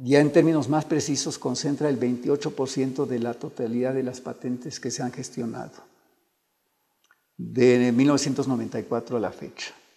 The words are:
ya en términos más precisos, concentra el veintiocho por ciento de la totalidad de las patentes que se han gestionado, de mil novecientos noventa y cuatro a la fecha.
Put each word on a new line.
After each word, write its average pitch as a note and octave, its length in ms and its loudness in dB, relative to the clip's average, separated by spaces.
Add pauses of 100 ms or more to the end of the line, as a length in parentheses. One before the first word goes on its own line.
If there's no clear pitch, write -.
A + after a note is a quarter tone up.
ya C3 200 6
en D3 100 6
términos D#3 380 4
más D3+ 160 0
precisos, C#3+ 520 -2
concentra C#3+ 520 -2
el C#3 80 2
veintiocho B2 580 0
por C3 140 -2
ciento C3+ 380 -2
de B2 120 -4
la A#2 160 -4
totalidad B2 580 -4
de C3 120 -2
las B2 160 -8
patentes B2+ 580 -8
que B2 140 -8
se C#3+ 100 -8
han B2 80 -6
gestionado, A#2 600 -10 (1600)
de B2 540 4
mil B2 160 4
novecientos C#3 400 2
noventa A#2+ 320 -2
y G#2+ 60 -4
cuatro A#2+ 320 -4
a A#2 40 -2
la F#2 120 -2
fecha. - 420 -14 (220)